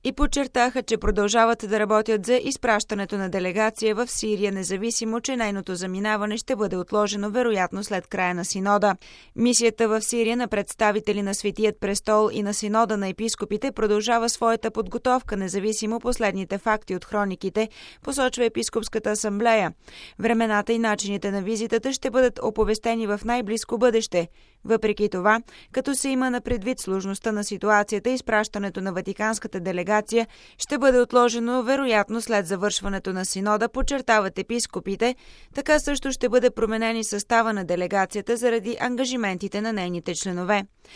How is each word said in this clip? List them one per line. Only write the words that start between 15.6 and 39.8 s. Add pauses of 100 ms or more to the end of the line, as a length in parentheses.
последните
факти
от
хрониките, (340)
посочва
Епископската
асамблея. (460)
Времената
и
начините
на
визитата
ще
бъдат
оповестени
в
най-близко
бъдеще. (380)
Въпреки
това, (320)
като
се
има
на
предвид
сложността
на
ситуацията,
изпращането
на
ватиканската
делегация (320)
ще
бъде
отложено
вероятно
след
завършването
на
синода,
подчертават
епископите. (400)
Така
също
ще
бъде
променен
и
състава
на
делегацията
заради
ангажиментите
на
нейните